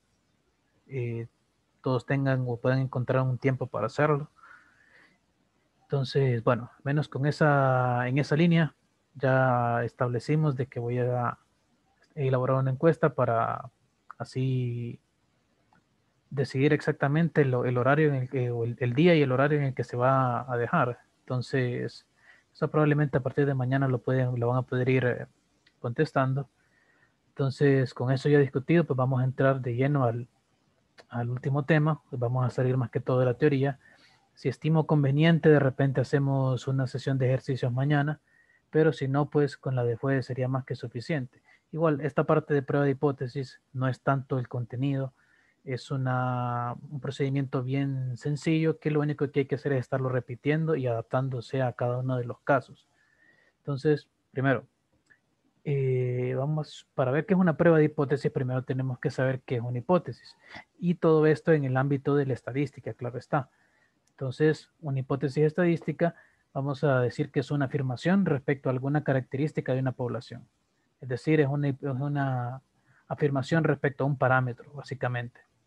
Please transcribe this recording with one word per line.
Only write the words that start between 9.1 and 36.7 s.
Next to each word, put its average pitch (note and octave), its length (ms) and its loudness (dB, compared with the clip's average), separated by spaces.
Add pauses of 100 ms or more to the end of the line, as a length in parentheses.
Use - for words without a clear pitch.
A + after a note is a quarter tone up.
ya B2+ 680 2
establecimos C3 720 0
de B2+ 120 -4
que - 120 -12
voy A#2+ 200 -4
a B2 400 -2 (760)
elaborar C3 420 0
una C3 160 0
encuesta D#3 420 2
para A#2 560 -2 (480)
así B2 840 -4 (1300)
decidir C#3 420 0
exactamente D3+ 720 0
lo, B2+ 200 0
el B2 140 0
horario C#3+ 300 4
en C#3+ 80 2
el B2+ 120 -4
que, B2 220 -2
o A#2 140 -4
el, A#2 160 -4
el B2 140 -2
día E3+ 200 6
y D3+ 80 4
el C3 80 2
horario C#3+ 280 2
en C#3+ 80 0
el C3 80 -4
que B2 100 -4
se - 120 -8
va B2+ 560 0
a B2 40 -2
dejar. A#2+ 420 0 (220)
Entonces, B2 840 -4 (460)
eso - 160 -4
probablemente D3 500 2
a - 20 2
partir C3+ 260 0
de C#3 80 0
mañana C3 320 0
lo B2+ 120 0
pueden, B2+ 400 0
lo A#2 100 0
van B2 100 0
a B2+ 40 0
poder B2+ 260 -2
ir, C3 160 2
eh, A#2+ 220 -2 (520)
contestando. C3+ 680 -2 (800)
Entonces, C3+ 640 2
con B2 160 -2
eso C3+ 180 0
ya D3 120 6
discutido, C#3+ 440 2
pues C#3+ 120 -2
vamos B2+ 240 0
a B2+ 40 2
entrar C3+ 360 2
de B2 160 -4
lleno C3+ 280 2
al, A#2+ 220 -2 (840)
al A#2+ 220 -6
último C#3 340 -2
tema. D3+ 460 2
Pues C3+ 80 -8
vamos B2 260 0
a A#2+ 60 0
salir B2+ 260 0
más B2+ 140 -2
que C3 100 -4
todo B2+ 200 0
de B2+ 60 2
la B2 80 2
teoría. C#3 440 0 (560)
Si - 140 -6
estimo D3+ 400 0
conveniente, D3+ 600 4
de D3 120 8
repente C3+ 400 2
hacemos C3+ 640 0
una C3+ 220 -2